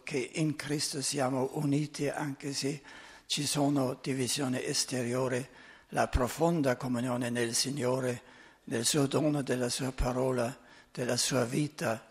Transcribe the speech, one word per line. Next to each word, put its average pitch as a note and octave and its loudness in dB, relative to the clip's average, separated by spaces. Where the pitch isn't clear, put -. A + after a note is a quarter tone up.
che C3+ -2
in D#3 2
Cristo D3 -4
siamo C3 0
uniti D3 0
anche C#3 -4
se C#3 -2
ci D3+ -2
sono C#3 2
divisioni B2+ -2
esteriori, B2+ 0
la B2+ 2
profonda C3+ 2
comunione B2 -2
nel A#2+ 0
Signore, B2+ 0
nel A#2 0
suo D3 4
dono, C#3+ 2
della B2+ 0
sua B2+ -2
parola, B2+ 0
della B2 -2
sua B2 2
vita, C#3 -2